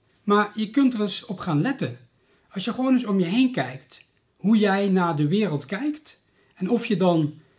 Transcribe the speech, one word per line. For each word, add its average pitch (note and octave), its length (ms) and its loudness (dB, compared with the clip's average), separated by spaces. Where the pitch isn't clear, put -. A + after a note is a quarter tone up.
maar G#3 320 0
je G#3+ 160 -6
kunt C4 240 2
er G#3 60 -4
eens G3+ 240 -6
op - 140 -10
gaan D3+ 220 0
letten. G#3 380 -4
Als F#3+ 140 -8
je A#3 80 -4
gewoon C4 200 0
eens B3+ 120 2
om G3+ 140 0
je F3+ 60 2
heen B3 280 2
kijkt, C3+ 520 -8
hoe G#3+ 200 2
jij G3+ 320 2
naar F3+ 280 2
de D3 120 2
wereld E3 380 0
kijkt, D4 540 -8
en F#3 160 -6
of - 160 0
je G#3 100 -2
dan E3 380 2